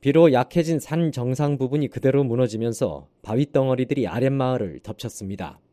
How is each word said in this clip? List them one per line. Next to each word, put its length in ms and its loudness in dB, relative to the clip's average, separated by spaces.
비로 320 6
약해진 460 0
산 320 -2
정상 460 -2
부분이 300 -2
그대로 380 2
무너지면서 840 -2
바위 300 -2
덩어리들이 540 0
아랫마을을 760 -2
덮쳤습니다. 800 -10